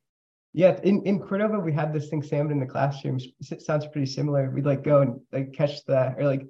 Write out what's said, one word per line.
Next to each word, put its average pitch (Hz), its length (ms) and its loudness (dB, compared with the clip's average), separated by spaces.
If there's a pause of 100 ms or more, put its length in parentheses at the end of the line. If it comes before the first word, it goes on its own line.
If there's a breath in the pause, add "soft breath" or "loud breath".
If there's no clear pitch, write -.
(540)
yeah, 175 300 4
in, 196 240 4
in 196 120 2
Cordova, 208 400 -2
we 165 140 -2
had 151 180 0
this 151 180 -4
thing, 156 120 -2
salmon 151 300 -2
in 143 80 0
the 127 80 -2
classroom. 139 480 -2
S-, - 360 -10
it 160 120 -10
sounds 151 240 -2
pretty 139 200 -4
similar. 139 440 -2
We'd, 135 140 -4
like, 135 180 0
go 147 180 6
and, 123 180 0 (120)
like, 135 220 -4
catch 147 320 -2
the, 131 320 2
or, 143 80 0
like, 135 240 0